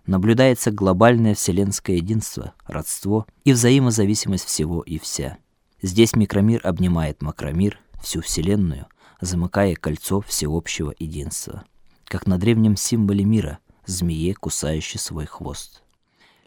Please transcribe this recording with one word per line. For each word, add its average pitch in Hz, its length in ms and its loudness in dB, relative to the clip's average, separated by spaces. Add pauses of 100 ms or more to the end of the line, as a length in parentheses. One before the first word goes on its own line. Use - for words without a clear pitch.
наблюдается 113 640 4
глобальное 104 640 4
вселенское 98 640 0
единство, 104 580 -4 (140)
родство 101 580 -4 (200)
и 139 80 8
взаимозависимость 113 920 2
всего 80 380 -4
и 80 160 -8
вся. - 400 -8 (420)
Здесь 98 340 2
микромир 107 480 2
обнимает 85 600 -2
макромир, 78 560 -4 (200)
всю - 220 -8
вселенную – 82 640 -2 (360)
замыкая 92 540 0
кольцо 95 460 -4
всеобщего 78 760 -4
единства. 76 680 -10 (400)
Как - 200 -6
на 92 120 2
древнем 107 400 4
символе 101 480 2
мира, 104 340 0 (260)
змее, 87 480 -2
кусающей - 640 -6
свой 80 280 -8
хвост. - 580 -14 (640)